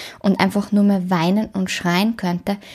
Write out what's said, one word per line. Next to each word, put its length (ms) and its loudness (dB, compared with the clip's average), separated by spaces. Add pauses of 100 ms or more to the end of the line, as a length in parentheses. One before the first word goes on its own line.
(200)
und 200 2
einfach 320 0
nur 120 4
mehr 260 2
weinen 380 2
und 220 -4
schreien 460 0
könnte. 400 -4 (180)